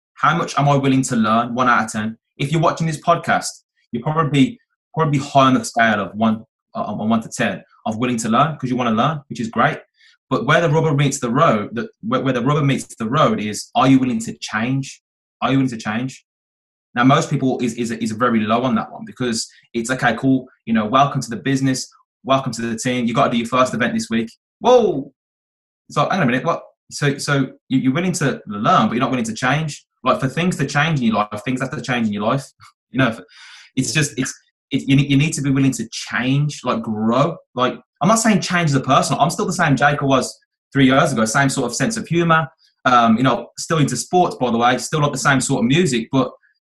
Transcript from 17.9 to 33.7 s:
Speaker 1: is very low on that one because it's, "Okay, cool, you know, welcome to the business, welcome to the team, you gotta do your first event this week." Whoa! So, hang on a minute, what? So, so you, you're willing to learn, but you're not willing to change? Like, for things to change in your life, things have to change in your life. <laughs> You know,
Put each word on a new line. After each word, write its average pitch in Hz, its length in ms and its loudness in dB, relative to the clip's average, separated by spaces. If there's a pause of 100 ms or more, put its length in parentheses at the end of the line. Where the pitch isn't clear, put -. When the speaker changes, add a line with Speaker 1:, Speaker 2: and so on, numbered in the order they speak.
Speaker 1:
is 113 180 -4
very 113 300 2
low 113 240 0
on 123 100 0
that 92 160 -2
one - 140 -14
because - 440 -6 (240)
it's, 117 180 -4
"Okay, 123 260 0
cool, 131 320 0 (160)
you 113 100 -2
know, 110 100 2
welcome 135 360 2
to 113 100 -10
the 117 60 -6
business, 135 520 -2 (360)
welcome 131 300 0
to 117 80 -8
the 117 140 -4
team, 123 300 -4
you 113 80 -2
gotta 127 160 2
do 120 60 -2
your 113 100 -2
first 127 260 0
event 113 220 -2
this 113 160 -4
week." 113 180 -2 (300)
Whoa! 208 540 2 (800)
So, 147 160 0
hang 190 100 -2
on 180 60 2
a - 20 2
minute, 123 180 0
what? - 180 -2 (280)
So, 143 280 -2
so 139 340 -2 (160)
you, 131 100 0
you're 131 160 0
willing 180 200 -2
to 135 340 -2
learn, 110 400 2
but - 60 -2
you're 127 60 -2
not 127 100 -2
willing 127 160 -2
to 110 80 -8
change? 147 520 -4 (160)
Like, 127 160 0
for 131 80 -2
things 170 300 -2
to 147 100 -2
change 147 320 0
in 117 80 0
your 107 100 2
life, - 280 -4
things 127 160 -4
have 135 100 -6
to 120 100 -10
change 117 280 -2
in 101 40 -2
your 104 120 -4
life. 135 260 -2
<laughs> - 400 -20
You 120 80 -4
know, 117 180 0 (600)